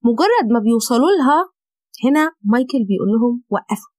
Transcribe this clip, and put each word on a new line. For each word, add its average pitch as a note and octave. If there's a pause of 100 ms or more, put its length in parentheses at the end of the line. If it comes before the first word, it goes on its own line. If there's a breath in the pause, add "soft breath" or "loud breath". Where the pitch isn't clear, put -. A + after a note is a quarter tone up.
مجرد F4
ما A#3
بيوصلوا A#3+
لها C#4+ (640)
هنا D4 (280)
مايكل B3+
بيقول F#3+
لهم: A#3+ (220)
"وقفوا." -